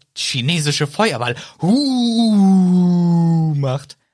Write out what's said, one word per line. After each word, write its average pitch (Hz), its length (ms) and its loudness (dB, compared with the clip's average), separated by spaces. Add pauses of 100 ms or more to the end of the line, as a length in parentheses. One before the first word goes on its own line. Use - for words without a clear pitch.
(160)
chinesische 147 720 -4
Feuerball, 123 480 -4 (260)
huh“, 180 1900 2
macht. 139 420 -6 (180)